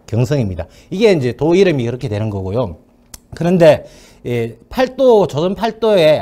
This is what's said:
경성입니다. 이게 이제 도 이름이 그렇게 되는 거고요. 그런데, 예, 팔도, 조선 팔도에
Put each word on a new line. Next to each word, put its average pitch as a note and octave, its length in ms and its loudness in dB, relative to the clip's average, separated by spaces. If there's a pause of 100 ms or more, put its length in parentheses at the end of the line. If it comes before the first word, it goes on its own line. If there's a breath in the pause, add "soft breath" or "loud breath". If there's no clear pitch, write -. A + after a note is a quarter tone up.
경성입니다. B2 600 -2 (240 soft breath)
이게 G3+ 220 2
이제 B2 200 0
도 D#3+ 220 -2
이름이 F3 300 2
그렇게 B2 240 -6
되는 G#2 220 -4
거고요. G2 460 -6 (580)
그런데, E3 500 4 (420 loud breath)
예, A#2 300 -6 (140)
팔도, B3 560 2
조선 E3 280 -4
팔도에 G3 680 2